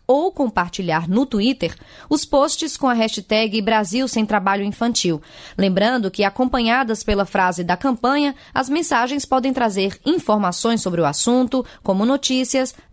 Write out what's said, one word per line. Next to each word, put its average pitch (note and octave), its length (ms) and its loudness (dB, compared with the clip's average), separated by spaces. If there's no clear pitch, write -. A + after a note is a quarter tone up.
ou D4+ 260 2
compartilhar F3 800 -2
no A3+ 160 2
Twitter G#3+ 500 0
os D4+ 160 0
posts D4 540 0
com C#4 100 0
a B3 60 4
hashtag A3 640 0
Brasil G#3+ 480 0
Sem A3 160 0
Trabalho G3+ 400 0
Infantil. G3+ 560 -2
Lembrando G3 540 0
que, G#3 120 -2
acompanhadas A#3 800 0
pela G3 220 0
frase F#3 380 0
da F3 120 0
campanha, C4+ 600 0
as C4 160 -2
mensagens C#4 560 0
podem C4 260 0
trazer G3+ 540 -2
informações A3 760 0
sobre F3 220 -2
o D#3 60 2
assunto, B3 580 0
como G3 240 0
notícias, C4 720 0